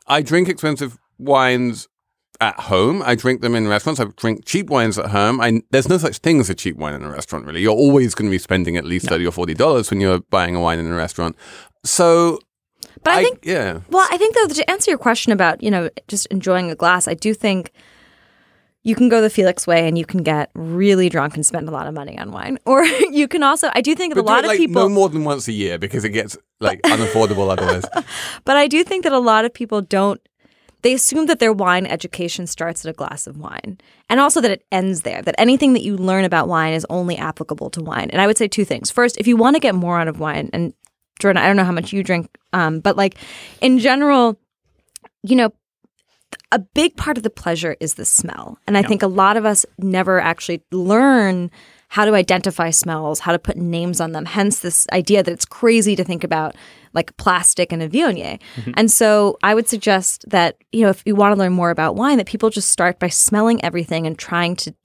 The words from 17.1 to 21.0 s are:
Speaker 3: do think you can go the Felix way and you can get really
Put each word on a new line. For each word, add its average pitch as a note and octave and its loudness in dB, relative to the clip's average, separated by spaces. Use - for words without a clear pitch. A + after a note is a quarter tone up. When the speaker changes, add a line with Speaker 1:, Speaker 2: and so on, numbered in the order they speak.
Speaker 3:
do G#3+ -2
think F#3+ -2
you A3+ 0
can B3 4
go A3+ 4
the G#3+ 2
Felix F#3+ 0
way E3 2
and E3+ -2
you E3 -4
can F#3 -4
get D3+ -2
really F3+ 2